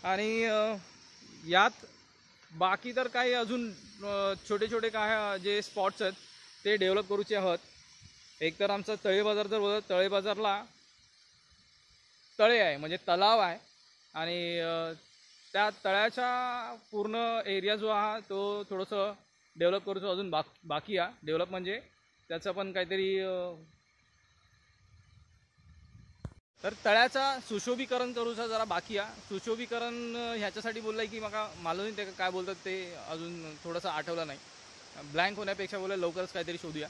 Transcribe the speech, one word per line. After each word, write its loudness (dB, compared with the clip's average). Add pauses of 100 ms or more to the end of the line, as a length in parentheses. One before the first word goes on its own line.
आणि, 0
अ, 2 (720)
यात 4 (640)
बाकी 0
तर 0
काही 2
अजून, 0 (340)
अ, 0 (140)
छोटे 0
छोटे 0
काय, 0
अ, -4
जे 0
spots -2
आहेत 0 (500)
ते 4
develop 2
करूचे 0
आहोत. 2 (800)
एक 0
तर 4
आमचा 0 (100)
तळे 6
बाजार 2
जर 0
होता, 0
तळे 4
बाजारला 0 (1700)
तळे 8
आहे 4
म्हणजे -4
तलाव 6
आहे 2 (560)
आणि, -2
अ, -2 (600)
त्या 4 (140)
तळ्याचा 2 (640)
पूर्ण 0
area 0
जो -2
आहे 2
तो -4
थोडंसं -2 (440)
develop 2
करूचो -4
अजून -2
बाक-, -2
बाकी -2
आहे -2
Develop, 0
म्हणजे -4 (480)
त्याचं -4
पण -4
काहीतरी, 0
अ, -2 (3000)
तर -4 (100)
तळ्याचा 6
सुशोभीकरण -2
करूचा -4
जरा 0
बाकी -2
आहे. -6
सुशोभीकरण, -4
अ, -4
ह्याच्यासाठी -4
बोललाय -2
की -8
माका -4
मालूम -2
नाही -6
ते -6
काय -2
बोलतात -4
ते -8
अजून -8
थोडंसं -6
आठवलं -2
नाही, -10 (760)
ब्लँक 2
होण्यापेक्षा -4
बोलले -2
लवकरच -2
काहीतरी -4
शोधूया -8